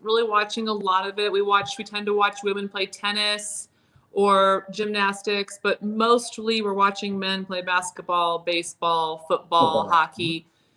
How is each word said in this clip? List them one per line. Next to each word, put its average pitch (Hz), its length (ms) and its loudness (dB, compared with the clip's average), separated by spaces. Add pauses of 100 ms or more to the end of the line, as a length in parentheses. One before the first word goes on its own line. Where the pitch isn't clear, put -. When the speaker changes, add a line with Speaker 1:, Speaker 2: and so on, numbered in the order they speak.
Speaker 1:
really 226 220 2
watching 214 440 0
a 214 40 -2
lot 196 360 0
of 196 100 -6
it. 208 140 0
We 196 80 2
watch, 202 380 0
we 214 60 -8
tend 208 220 -8
to 208 80 0
watch 202 280 2
women 202 260 -4
play 196 160 -4
tennis 208 840 -4 (440)
or 196 580 4
gymnastics, 202 920 -2
but - 200 0
mostly 226 800 0
we're 202 140 -2
watching 196 440 0
men 190 280 -4
play 185 160 -6
basketball, 175 800 -2
baseball, 165 880 -2
football, 165 560 2
Speaker 2:
Football. - 60 -6
Speaker 1:
hockey. 165 560 0 (300)